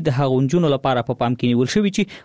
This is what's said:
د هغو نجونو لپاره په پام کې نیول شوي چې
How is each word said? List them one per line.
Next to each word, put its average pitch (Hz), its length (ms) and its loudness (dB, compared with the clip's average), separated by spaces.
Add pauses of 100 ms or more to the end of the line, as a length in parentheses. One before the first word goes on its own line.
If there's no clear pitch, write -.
د 131 100 0
هغو 131 240 2
نجونو 151 320 2
لپاره 131 340 0
په 123 140 -4
پام 120 160 0
کې 120 160 0
نیول 123 220 2
شوي 202 200 2
چې 208 60 0 (220)